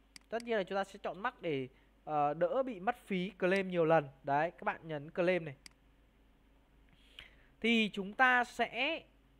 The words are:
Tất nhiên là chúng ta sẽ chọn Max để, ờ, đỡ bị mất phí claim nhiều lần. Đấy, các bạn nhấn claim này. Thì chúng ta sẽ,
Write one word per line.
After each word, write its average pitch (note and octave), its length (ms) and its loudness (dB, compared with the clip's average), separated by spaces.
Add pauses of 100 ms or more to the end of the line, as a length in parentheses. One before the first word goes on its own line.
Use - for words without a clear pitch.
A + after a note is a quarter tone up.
(280)
Tất A#3 140 -4
nhiên A#3 140 -2
là F#3+ 80 0
chúng G3 120 -6
ta G3 80 0
sẽ G3+ 180 -18
chọn F3 160 -8
Max A#3+ 220 -6
để, C#3 280 -2 (360)
ờ, D3 300 2
đỡ F3 280 0
bị A#3+ 180 -6
mất A3+ 160 -2 (100)
phí F#3 240 -2
claim F#3+ 380 0
nhiều E3+ 160 2
lần. D#3 240 4 (140)
Đấy, D3 280 0
các - 140 -14
bạn G#3 200 -4
nhấn D#3 260 -8
claim F3 340 2
này. C#3 100 -12 (2000)
Thì A3 320 4
chúng G3+ 200 -8
ta B3 320 4
sẽ, B3+ 580 -4 (380)